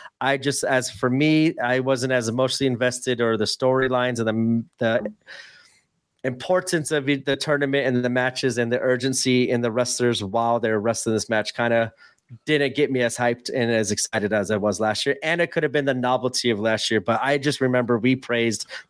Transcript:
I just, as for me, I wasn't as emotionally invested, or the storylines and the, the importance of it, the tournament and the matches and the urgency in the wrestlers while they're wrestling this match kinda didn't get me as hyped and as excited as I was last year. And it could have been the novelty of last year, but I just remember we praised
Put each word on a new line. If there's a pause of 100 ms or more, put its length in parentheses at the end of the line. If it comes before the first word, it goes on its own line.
(220)
I
just,
as
for
me,
I
wasn't
as
emotionally
invested,
or
the
storylines
and (100)
the,
the (1080)
importance
of
it,
the
tournament
and
the
matches
and
the
urgency
in
the
wrestlers
while
they're
wrestling
this
match
kinda (560)
didn't
get
me
as
hyped
and
as
excited
as
I
was
last
year.
And
it
could
have
been
the
novelty
of
last
year,
but
I
just
remember
we
praised (240)